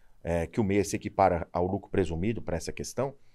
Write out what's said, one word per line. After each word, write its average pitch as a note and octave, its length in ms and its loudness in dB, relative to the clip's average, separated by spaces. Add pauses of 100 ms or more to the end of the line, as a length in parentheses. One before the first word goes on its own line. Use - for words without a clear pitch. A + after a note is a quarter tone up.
(240)
é, E2+ 240 0
que - 140 -2
o - 20 2
mei G2+ 200 4
se - 120 -4
equipara F2+ 560 2
ao F2+ 160 0
lucro G2 220 -4
presumido F#2+ 520 0
pra F2 140 -4
essa D#2+ 160 -6
questão, B2+ 420 -6 (220)